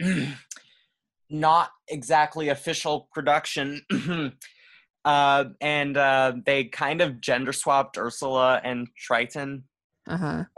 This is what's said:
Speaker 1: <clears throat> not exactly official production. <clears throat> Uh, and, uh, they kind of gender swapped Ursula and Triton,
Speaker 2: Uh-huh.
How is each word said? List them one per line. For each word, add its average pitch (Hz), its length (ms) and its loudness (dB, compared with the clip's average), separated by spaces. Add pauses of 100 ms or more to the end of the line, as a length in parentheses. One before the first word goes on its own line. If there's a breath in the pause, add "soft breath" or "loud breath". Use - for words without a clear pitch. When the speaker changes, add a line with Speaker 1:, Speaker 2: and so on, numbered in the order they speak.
Speaker 1:
<clears throat> 165 40 -2 (1300 soft breath)
not 156 400 2 (180)
exactly 151 640 0
official 151 640 -4
production. 147 760 -2
<clears throat> 156 420 -4 (720 loud breath)
Uh, 143 380 4 (160)
and, 143 380 -2
uh, 135 340 4 (140)
they 139 180 2
kind 151 380 -2
of 131 180 -2
gender 131 320 -2
swapped 139 460 0
Ursula 127 680 0
and 123 320 -6
Triton, 135 680 -4 (440)
Speaker 2:
Uh-huh. 165 360 -4 (140)